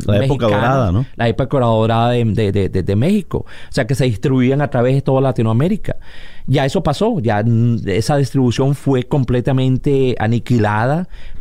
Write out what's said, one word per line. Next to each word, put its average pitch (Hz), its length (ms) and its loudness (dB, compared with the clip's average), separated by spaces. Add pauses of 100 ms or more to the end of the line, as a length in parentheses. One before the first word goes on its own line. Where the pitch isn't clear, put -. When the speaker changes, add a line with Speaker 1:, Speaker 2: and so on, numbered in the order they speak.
Speaker 1:
La 104 180 2
época 127 240 0
Speaker 2:
mexicanas, 107 40 2 (180)
Speaker 1:
dorada, 131 240 2
¿no? 120 120 0 (120)
Speaker 2:
la 117 100 0
época 131 320 0
dorada 113 520 2
de, 120 120 0
de, 107 300 0
de, 95 160 0
de, 95 140 -2
de 98 120 0
México. 180 440 0
O - 340 -12
sea, 135 120 -2
que 139 80 -2
se 135 120 0
distribuían 127 560 2
a 139 80 -2
través 127 260 2
de 139 60 0
toda 135 180 2
Latinoamérica. 131 800 0 (500)
Ya 135 180 2
eso 170 160 -2
pasó, 196 380 0
ya, 107 240 0
mm, 117 460 2
esa 110 280 0
distribución 135 560 2
fue 135 300 0
completamente 131 1120 0
aniquilada 117 880 0 (340)